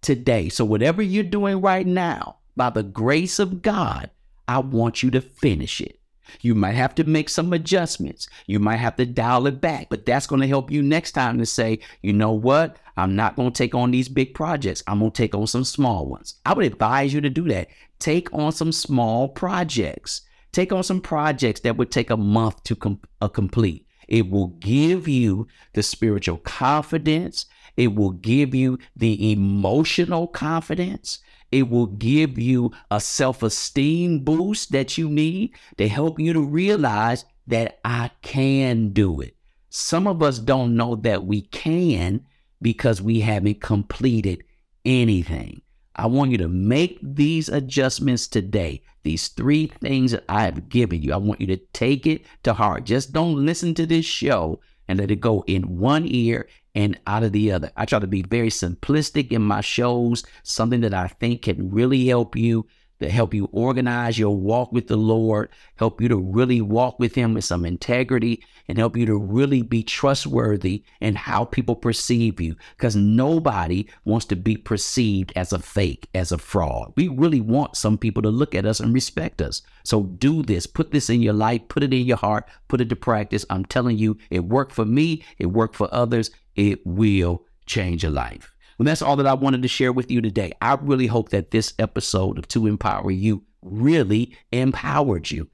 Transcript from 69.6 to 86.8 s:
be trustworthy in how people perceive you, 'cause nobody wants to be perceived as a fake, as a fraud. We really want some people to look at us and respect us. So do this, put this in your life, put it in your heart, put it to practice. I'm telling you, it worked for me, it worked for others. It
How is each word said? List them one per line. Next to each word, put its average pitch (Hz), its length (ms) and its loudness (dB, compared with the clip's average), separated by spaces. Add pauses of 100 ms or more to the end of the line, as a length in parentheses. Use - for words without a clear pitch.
be 113 200 0
trustworthy 113 1000 0 (160)
in 107 140 0
how 104 300 -2
people 120 320 -2
perceive 117 640 0
you, 80 160 -4 (200)
'cause 110 200 0
nobody 107 920 2 (180)
wants 107 220 0
to 98 100 -2
be 104 200 0
perceived 104 800 -2
as 90 160 -4
a 92 80 -2
fake, - 520 -4
as 90 200 -2
a 85 60 -2
fraud. 67 580 -2
We 185 120 2
really 143 320 2
want 117 360 0
some 107 220 2
people 107 240 -2
to 107 80 2
look 123 240 0
at 98 120 0
us 110 140 -2
and 113 120 0
respect - 480 -4
us. 69 220 -6 (220)
So 107 180 2
do 127 400 0
this, 107 240 -2
put - 240 -4
this 143 180 0
in 120 140 4
your 107 120 2
life, 110 340 0
put 147 160 -2
it 131 100 0
in 127 100 2
your 120 140 2
heart, 104 280 -2 (200)
put 123 140 0
it 120 80 0
to 117 80 -2
practice. 107 520 -2
I'm 95 160 -2
telling 123 320 0
you, 107 200 0 (120)
it 87 160 -2
worked 131 280 0
for 113 120 -2
me, 151 380 0 (160)
it - 80 -2
worked 110 300 0
for 104 160 -2
others. 120 380 0 (260)
It 101 280 0